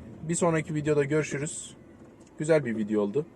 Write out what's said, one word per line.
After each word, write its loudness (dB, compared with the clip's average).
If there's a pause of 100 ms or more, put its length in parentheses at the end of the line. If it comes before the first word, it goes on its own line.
(280)
Bir 0
sonraki 2
videoda 2
görüşürüz. -4 (640)
Güzel 4
bir -2
video 0
oldu. 0